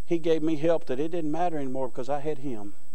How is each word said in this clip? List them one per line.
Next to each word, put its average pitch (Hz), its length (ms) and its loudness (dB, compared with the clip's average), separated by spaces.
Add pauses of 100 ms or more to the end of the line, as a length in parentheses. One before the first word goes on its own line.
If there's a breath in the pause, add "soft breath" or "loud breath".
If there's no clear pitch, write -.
He 170 140 0
gave 160 240 0
me 156 140 2
help 160 280 2
that 127 140 0
it 160 120 0
didn't 160 200 0
matter 165 260 0
anymore 131 300 0
because 123 220 0
I 143 100 0
had 147 200 0
Him. 107 340 0 (220)